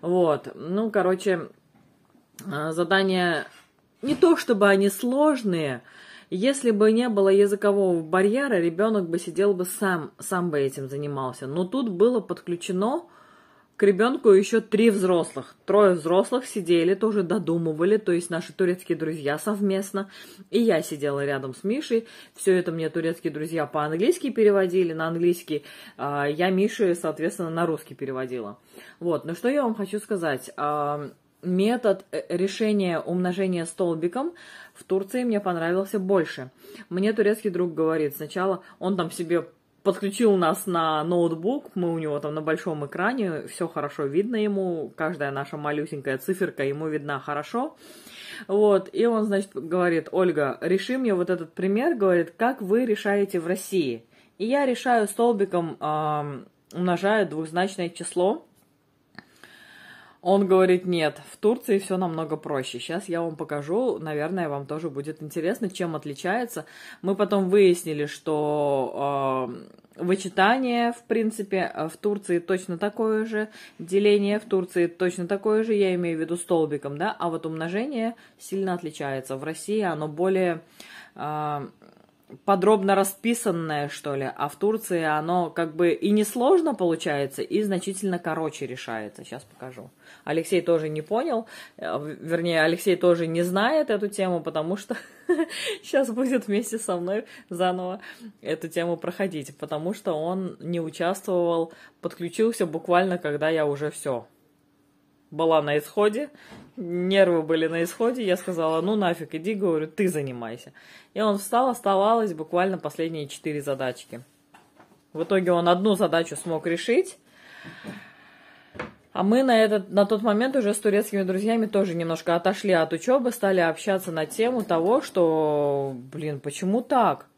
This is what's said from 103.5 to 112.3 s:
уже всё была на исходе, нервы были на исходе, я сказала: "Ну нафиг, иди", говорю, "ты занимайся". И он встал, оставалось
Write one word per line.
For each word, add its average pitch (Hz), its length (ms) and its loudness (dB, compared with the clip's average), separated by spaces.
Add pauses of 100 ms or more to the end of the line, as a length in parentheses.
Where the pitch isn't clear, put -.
уже 143 240 -2
всё 123 340 -6 (1080)
была 160 300 4
на 147 160 0
исходе, 214 520 0 (480)
нервы 180 640 4
были 160 260 2
на 165 160 0
исходе, 233 400 -2
я 185 140 2
сказала: 165 440 0
"Ну 196 140 0
нафиг, 170 400 -2
иди", 170 180 -4
говорю, 170 340 0
"ты 190 200 -2
занимайся". 127 640 -6 (420)
И 202 80 -4
он 208 160 2
встал, 240 320 0
оставалось 208 640 2